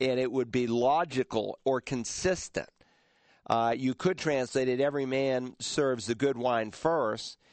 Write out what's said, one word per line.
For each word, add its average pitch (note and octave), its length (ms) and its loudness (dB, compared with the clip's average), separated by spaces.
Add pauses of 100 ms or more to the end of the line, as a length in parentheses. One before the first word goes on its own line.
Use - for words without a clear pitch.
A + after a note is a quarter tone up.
and B2+ 180 2
it B2+ 120 0
would B2 200 -2
be B2 160 2
logical B2 960 0
or C3 160 2
consistent. - 880 -4 (800)
Uh, A2+ 260 4
you C3 200 0
could F3+ 220 0
translate C3 500 0
it, B2+ 140 2
"Every C#3+ 240 0
man C3 540 0
serves C3 460 0
the A2+ 80 -2
good C3+ 240 0
wine A#2 340 0
first, B2+ 640 -2 (160)